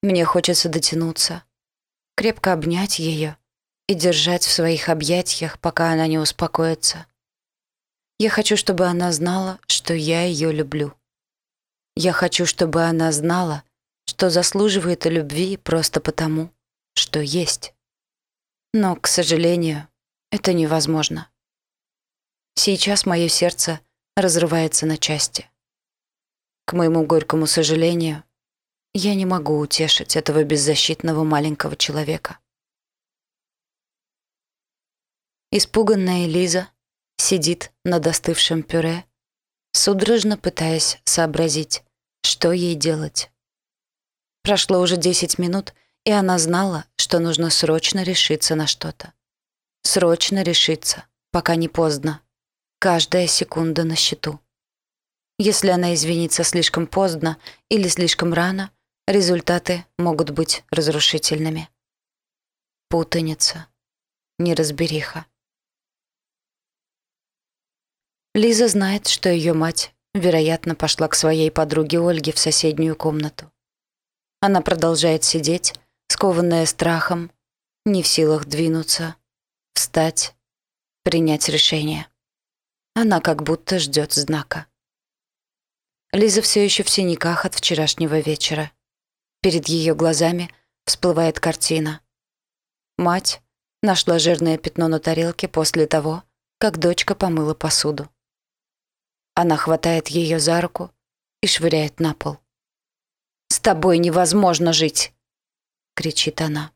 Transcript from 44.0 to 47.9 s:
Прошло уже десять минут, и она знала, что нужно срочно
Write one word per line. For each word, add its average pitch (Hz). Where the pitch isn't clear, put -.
Прошло 190
уже 180
десять 175
минут, 180
и 220
она 190
знала, 175
что -
нужно 165
срочно 160